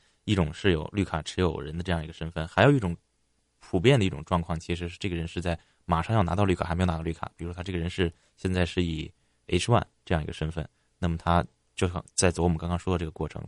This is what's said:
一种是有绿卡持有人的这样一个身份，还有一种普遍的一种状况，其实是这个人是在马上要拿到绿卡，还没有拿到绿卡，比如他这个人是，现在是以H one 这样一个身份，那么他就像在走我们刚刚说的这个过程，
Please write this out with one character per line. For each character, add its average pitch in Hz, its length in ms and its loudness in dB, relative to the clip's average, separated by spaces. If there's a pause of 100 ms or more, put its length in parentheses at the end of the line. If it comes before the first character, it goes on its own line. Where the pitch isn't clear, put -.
(240)
一 110 100 2
种 82 180 2
是 92 200 2
有 78 200 0
绿 101 140 0
卡 78 160 -4
持 - 200 -4
有 82 200 0
人 76 160 -8
的 87 60 -4
这 90 80 -2
样 82 120 -2
一 78 40 -10
个 82 60 -12
身 82 180 -8
份， 80 160 -6
还 92 160 4
有 143 80 8
一 139 80 4
种 87 180 -2 (640)
普 - 200 -2
遍 123 200 6
的 98 60 2
一 92 40 2
种 73 140 -8
状 87 180 0
况， 82 180 -4
其 - 140 -4
实 87 160 -6
是 87 80 -16
这 - 100 -4
个 87 80 -4
人 82 120 -4
是 - 140 -6
在 85 180 -2 (260)
马 82 160 0
上 110 140 0
要 104 80 4
拿 82 100 0
到 101 100 2
绿 92 120 4
卡， - 100 -2
还 85 80 -2
没 87 80 0
有 92 60 2
拿 82 100 -2
到 80 60 -6
绿 82 100 -4
卡， - 220 -10
比 82 100 -10
如 87 80 -8
他 87 80 -10
这 92 120 -8
个 87 40 -2
人 85 120 -2
是， 87 220 0 (240)
现 95 160 -4
在 90 140 2
是 90 180 0
以 78 280 -4 (360)
H 92 220 0
one 113 140 4 (220)
这 92 100 -2
样 78 80 0
一 - 20 -8
个 82 60 -8
身 80 180 -6
份， 80 180 -8 (300)
那 87 120 0
么 82 80 -2
他 85 280 2 (300)
就 92 140 0
像 85 140 -8 (120)
在 92 160 4
走 82 120 -2
我 87 40 4
们 82 100 2
刚 85 120 -6
刚 87 100 -2
说 92 140 -2
的 87 40 0
这 82 60 -2
个 78 80 -8
过 78 160 -6
程， 76 200 -12